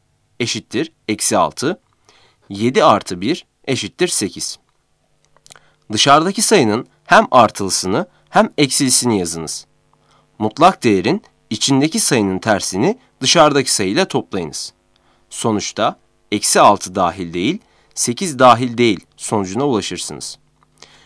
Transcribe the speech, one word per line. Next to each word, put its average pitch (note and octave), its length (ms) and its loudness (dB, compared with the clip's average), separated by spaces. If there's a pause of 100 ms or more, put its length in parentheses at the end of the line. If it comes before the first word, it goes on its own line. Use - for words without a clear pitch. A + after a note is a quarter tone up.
(1080)
eksi A2 300 -2
altı. B2+ 440 -2 (680)
yedi A#2 320 0
artı G2 380 2
bir C#3 240 -4 (200)
eşittir B2+ 420 -4
sekiz. - 520 -6 (1300)
Dışarıdaki D3+ 500 2
sayının C3 460 2 (160)
hem G#3 280 4
artılısını G#2 760 0 (220)
hem A3 280 2
eksilisini B2 600 0
yazınız. E2 480 -8 (720)
Mutlak D3+ 440 2
değerin A2+ 400 2 (260)
içindeki C#3 500 0
sayının G2+ 400 0
tersini G#2+ 600 -2 (220)
dışarıdaki C#3+ 520 2
sayıyla A2+ 340 0
toplayınız. F#2+ 640 -8 (560)
Sonuçta G#2+ 680 -2 (320)
eksi G#2 280 0
altı G2 360 4
dahil F2 380 -4
değil, A2+ 260 -2 (360)
sekiz B2+ 440 -4
dahil A#2+ 380 4
değil A2 220 2 (180)
sonucuna G#2 500 -4
ulaşırsınız. F2+ 720 -6 (680)